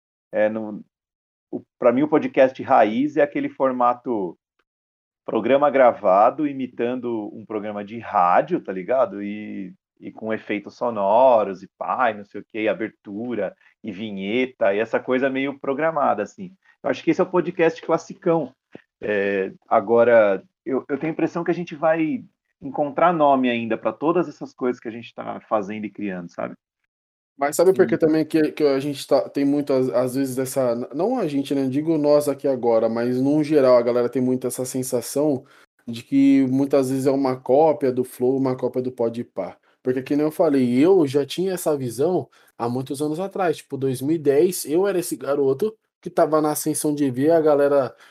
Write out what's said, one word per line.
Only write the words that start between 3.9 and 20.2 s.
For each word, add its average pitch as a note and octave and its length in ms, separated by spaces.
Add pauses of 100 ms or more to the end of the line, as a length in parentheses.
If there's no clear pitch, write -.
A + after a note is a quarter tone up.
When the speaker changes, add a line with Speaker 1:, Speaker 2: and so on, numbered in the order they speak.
Speaker 1:
programa C3 460
gravado, A#2+ 800
imitando B2 840
um A2 100
programa G#2 400
de A2 140
rádio, G#2 600
tá - 120
ligado? G2+ 500
E, G#2 520 (260)
e - 100
com A2 220
efeitos G#2 420
sonoros, G#2+ 880
e F#2+ 140
pá, A2 340
e G#2+ 40
não G2+ 100
sei G2+ 160
o - 40
quê, A2 180
e A2 60
abertura, G#2 840 (300)
e A2 80
vinheta, G#2 840
e G2+ 40
essa A#2 200
coisa C3 300
meio C3+ 300
programada, C#3 640
assim. F#2+ 320 (280)
Eu - 60
acho - 160
que E3 60
esse D#3 100
é F3+ 40
o - 60
podcast E3 520
classicão. E3 720 (480)
É, G2+ 500 (160)
agora, A2+ 720 (220)